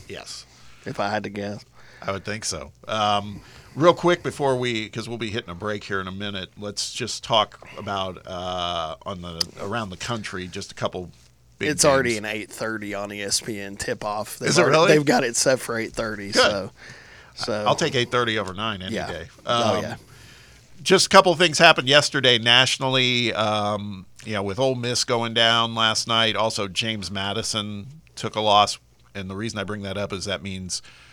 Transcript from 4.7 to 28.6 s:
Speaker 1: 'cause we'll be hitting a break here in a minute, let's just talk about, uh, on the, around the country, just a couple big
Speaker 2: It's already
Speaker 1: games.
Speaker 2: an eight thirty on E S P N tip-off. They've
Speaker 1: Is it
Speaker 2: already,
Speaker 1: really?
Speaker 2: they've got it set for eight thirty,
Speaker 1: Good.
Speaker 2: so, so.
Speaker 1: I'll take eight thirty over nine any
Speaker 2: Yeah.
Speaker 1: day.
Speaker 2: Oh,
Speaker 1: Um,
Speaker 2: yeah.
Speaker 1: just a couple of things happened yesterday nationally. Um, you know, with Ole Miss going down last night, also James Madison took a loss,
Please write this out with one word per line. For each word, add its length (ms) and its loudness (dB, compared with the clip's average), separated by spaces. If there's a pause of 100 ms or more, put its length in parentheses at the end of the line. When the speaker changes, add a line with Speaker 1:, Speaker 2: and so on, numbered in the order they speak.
Speaker 1:
'cause 200 -8
we'll 100 -8
be 120 -6
hitting 200 -6
a 40 -10
break 300 -6
here 160 -2
in 80 -6
a 40 -8
minute, 460 -8
let's 340 -8
just 300 -8
talk 440 0 (120)
about, 480 -6
uh, 720 -4 (100)
on 160 -8
the, 240 -6 (140)
around 300 -6
the 60 -12
country, 520 -8
just 240 -12
a 20 -18
couple 360 -6 (500)
big 80 -2
Speaker 2:
It's 160 2
already 300 4
Speaker 1:
games. 40 -4
Speaker 2:
an 60 -8
eight 260 -6
thirty 420 -6
on 200 -6
E 100 -8
S 180 -2
P 200 -8
N 160 -10
tip-off. 640 -6
They've 80 -4
Speaker 1:
Is 100 2
it 40 6
Speaker 2:
already, 160 4
Speaker 1:
really? 100 6
Speaker 2:
they've 160 6
got 180 2
it 140 -2
set 240 2
for 180 -6
eight 140 -4
thirty, 400 -6
Speaker 1:
Good. 100 4
Speaker 2:
so, 280 0 (640)
so. 280 -4
Speaker 1:
I'll 120 4
take 180 -2
eight 160 0
thirty 260 2
over 160 -4
nine 300 -6
any 140 -6
Speaker 2:
Yeah. 100 -4
Speaker 1:
day. 220 -10 (180)
Speaker 2:
Oh, 300 2
Speaker 1:
Um, 80 -2
Speaker 2:
yeah. 120 -8 (840)
Speaker 1:
just 240 4
a 20 -2
couple 220 8
of 80 2
things 200 4
happened 300 8
yesterday 500 6
nationally. 960 4
Um, 720 -2 (180)
you 80 -8
know, 100 -2
with 160 -4
Ole 160 2
Miss 300 -2
going 300 0
down 420 4
last 320 2
night, 260 4
also 320 0
James 460 -4
Madison 720 -4 (300)
took 180 -8
a 60 -2
loss, 380 6 (360)